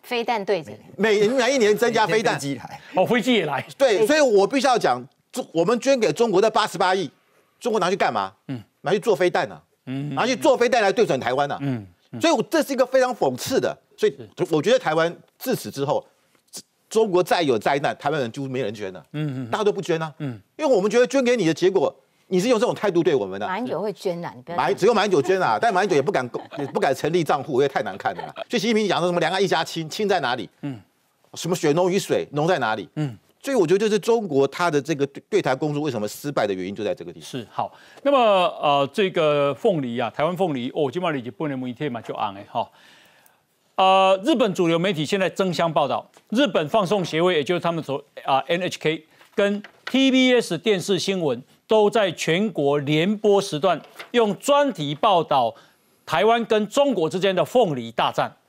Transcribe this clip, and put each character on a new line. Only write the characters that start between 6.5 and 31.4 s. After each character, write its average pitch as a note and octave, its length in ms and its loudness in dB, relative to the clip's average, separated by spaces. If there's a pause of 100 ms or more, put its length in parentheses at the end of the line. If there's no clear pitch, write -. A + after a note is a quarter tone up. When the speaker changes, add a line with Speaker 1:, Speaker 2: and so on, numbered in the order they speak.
Speaker 2:
八 G#3+ 160 2
十 - 120 -10
八 F#3 160 2
亿， F3+ 160 -4 (500)
中 A#3+ 100 -2
国 G#3+ 80 0
拿 F3 120 2
去 G3 60 0
干 F#3+ 140 2
嘛？ G2+ 220 -4 (140)
Speaker 4:
嗯。 C3 120 -8 (220)
Speaker 2:
拿 C#3+ 100 -4
去 G#3 80 2
做 G#3+ 160 2
飞 F3+ 140 2
弹 F3 240 0
啊。 D2+ 80 -18 (240)
Speaker 4:
嗯。 C#3 300 -8
Speaker 2:
拿 F3 120 -2
去 B3+ 80 0
做 C4 220 2
飞 A#3+ 100 2
弹 A#3+ 140 2
来 G3 100 4
对 G#3 140 2
准 C3+ 160 0
台 B2 140 0
湾 C#3+ 180 0
啊。 F2+ 80 -6
Speaker 4:
嗯， B2 260 -4 (260)
嗯。 A#2+ 100 -10
Speaker 2:
所 E4 80 4
以 A#3+ 200 2
这 D#4 120 2
是 - 100 -4
一 B3 40 -2
个 B3 100 2
非 B3+ 160 2
常 B3 120 0
讽 D3+ 220 0
刺 F3 240 -2
的。 F2+ 160 -4 (220)
所 G#3+ 100 2
以 - 80 -2 (220)
Speaker 4:
是。 F3 120 -2
Speaker 2:
我 D3+ 120 2
觉 G#3+ 100 2
得 C4 60 4
台 D#3 160 -2
湾 E3 200 0 (220)
自 B3 180 -4
此 G#2+ 160 -8
之 C#3 140 -6
后， C3+ 180 -2 (840)
中 A3+ 220 2
国 F3 120 2
再 F3+ 200 0
有 B2+ 160 2
灾 D3 220 0
难， B2+ 180 -2
台 C#3+ 100 -4
湾 D3+ 100 -2
人 - 140 -4
就 C#3 160 -8
没 C3 140 -6
人 G#2+ 100 -4
捐 G#2 220 -10
了。 E2+ 180 -16
Speaker 4:
嗯， D3+ 160 -6
嗯， C3 160 -8
嗯。 A2+ 60 -12
Speaker 2:
大 G3 80 -2
家 G#3+ 60 -2
都 G#3 60 4
不 F#3+ 120 -6
捐 D#3+ 180 -2
啊。 D#3+ 100 -6 (100)
Speaker 4:
嗯。 B2 200 -8 (160)
Speaker 2:
因 D4+ 100 -4
为 C4 80 4
我 - 60 4
们 G3+ 100 0
觉 A#3 80 2
得 B3 80 4
捐 C4+ 160 0
给 B3 140 2
你 G3+ 80 0
的 D#3+ 80 4
结 F3 180 2
果， F3+ 240 0 (340)
你 F#3 100 0
是 G#3 100 0
用 A#3 100 4
这 A3+ 60 2
种 F#3 100 0
态 G#3 160 -2
度 E3+ 120 0
对 D#3 120 2
我 G#2+ 120 0
们 F#2+ 120 -8
的。 G#2 80 -6
Speaker 1:
马 F#3 120 -6
英 B3 80 -6
九 E3 140 -6
会 G#3 120 -6
捐 F3 320 -8
啊， C3+ 100 -10
你 B2 80 -20
不 E3 100 -14
要 F3 40 -6
这 C3 60 -2
样。 D#3+ 80 0
Speaker 2:
马-， - 80 0
只 F3+ 80 2
有 A#3 80 4
马 G3+ 100 2
英 G#3+ 60 -2
九 D#3+ 100 4
捐 F#3 200 0
啊， A#2 200 2
但 A3+ 120 2
马 F3+ 100 2
英 G#3 60 0
九 E3 80 2
也 C3+ 60 4
不 - 100 -2
敢， B2+ 160 -2 (300)
也 C#3+ 80 -6
不 C#3+ 120 -6
敢 C#3+ 160 2
成 D3+ 160 -4
立 E3+ 140 0
账 D3 180 0
户， D3 120 -6
因 A#2 60 2
为 C#3+ 80 4
太 D#3 140 -4
难 G2 140 -8
看 G2+ 200 -4
了 - 100 -12
啦。 D3+ 80 -16 (160)
所 B3 60 -2
以 - 20 0
习 F#3 80 -2
近 A#3+ 80 2
平 G#3+ 120 0
讲 D#3 140 0
的 F3 80 0
什 F3 40 0
么 F3 60 0
两 D#3+ 140 0
岸 F#3+ 100 0
一 F#3+ 40 2
家 E3 180 0
亲， D#3+ 240 -8
亲 G#3 200 -6
在 F#3 120 2
哪 B2 160 -2
里？ F#2+ 120 -10 (140)
Speaker 4:
嗯。 C3+ 160 -10 (560)
Speaker 2:
什 - 140 -8